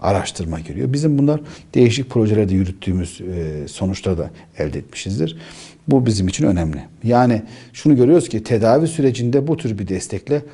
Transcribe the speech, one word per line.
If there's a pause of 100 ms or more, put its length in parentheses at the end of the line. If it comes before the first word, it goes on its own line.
araştırma
giriyor.
Bizim
bunlar (340)
değişik
projelerde
yürüttüğümüz,
e,
sonuçları
da (280)
elde
etmişizdir. (500)
Bu
bizim
için
önemli. (240)
Yani (300)
şunu
görüyoruz
ki
tedavi
sürecinde
bu
tür
bir
destekle (120)